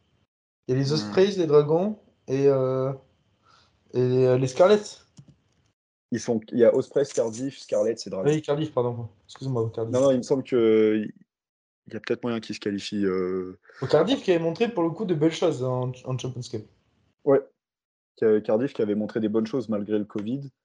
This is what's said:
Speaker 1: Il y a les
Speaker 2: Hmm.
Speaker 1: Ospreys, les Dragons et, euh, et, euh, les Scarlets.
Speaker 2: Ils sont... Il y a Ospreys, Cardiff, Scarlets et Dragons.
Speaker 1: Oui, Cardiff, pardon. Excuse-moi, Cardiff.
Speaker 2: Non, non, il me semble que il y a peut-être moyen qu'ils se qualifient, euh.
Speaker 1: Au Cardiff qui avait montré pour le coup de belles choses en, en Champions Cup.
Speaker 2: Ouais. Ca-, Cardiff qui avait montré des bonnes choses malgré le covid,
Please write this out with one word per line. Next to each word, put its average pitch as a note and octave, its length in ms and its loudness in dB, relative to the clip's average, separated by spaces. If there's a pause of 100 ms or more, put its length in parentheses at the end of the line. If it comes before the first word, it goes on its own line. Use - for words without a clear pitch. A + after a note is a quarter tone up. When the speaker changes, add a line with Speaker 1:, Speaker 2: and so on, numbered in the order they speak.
(680)
Speaker 1:
Il B2+ 80 0
y - 20 0
a C3+ 60 0
les C3+ 60 -2
Speaker 2:
Hmm. D3 60 -2
Speaker 1:
Ospreys, F#3 420 2
les E3+ 100 0
Dragons D#3 500 4 (300)
et, C3+ 200 2
euh, C3 440 2 (1040)
et, B2+ 340 2
euh, B2+ 100 4
les C3 100 0
Scarlets. G#3 520 2 (1120)
Speaker 2:
Ils A2+ 100 -4
sont... A2+ 180 -2 (140)
Il B2 60 2
y A#2 40 6
a A2+ 100 8
Ospreys, C#3 400 0
Cardiff, B2 460 -4
Scarlets A2+ 460 -2
et G2+ 40 -12
Dragons. F#2+ 200 -2
Speaker 1:
Oui, D3+ 120 2
Cardiff, D3 320 -4
pardon. A#2+ 360 -4 (160)
Excuse-moi, B2 500 -4
Cardiff. A2+ 180 -6
Speaker 2:
Non, B2+ 100 2
non, C#3 80 4
il C3 60 2
me B2 40 -4
semble C3 220 -2
que A2 600 4
il - 880 -20
y A#2 40 -8
a - 20 -10
peut-être A#2 240 -6
moyen A#2 160 -4
qu'ils A2 160 -10
se - 60 -14
qualifient, G2+ 440 -4
euh. F#2 540 -4 (220)
Speaker 1:
Au C3 60 -6
Cardiff F#3 360 0
qui F#3+ 80 0
avait E3 100 2
montré E3 280 -2
pour F#3 140 -2
le E3 60 0
coup E3 140 -8
de F3+ 100 -2
belles D#3+ 200 0
choses D3 320 -2
en, B2+ 260 -4 (140)
en B2+ 120 -6
Champions B2 240 -10
Cup. A2+ 240 -10 (600)
Speaker 2:
Ouais. C#3 160 4 (760)
Ca-, G#2+ 220 4
Cardiff A2 340 0
qui - 80 -2
avait G#2 140 0
montré G#2+ 240 -4
des A2 80 0
bonnes A2 200 0
choses A#2+ 200 -6
malgré G#2 320 -2
le G#2 60 -6
covid, B2 440 -8 (160)